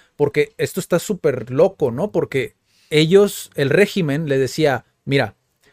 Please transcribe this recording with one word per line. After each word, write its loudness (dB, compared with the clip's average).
porque -2
esto -4
está -2
súper -4
loco, 0
¿no? -4
Porque -4
ellos, 2
el 0
régimen 0
le 0
decía, -2
"Mira, -2